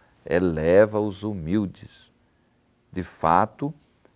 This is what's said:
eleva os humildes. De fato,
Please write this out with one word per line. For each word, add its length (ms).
eleva 720
os 220
humildes. 880
De 120
fato, 680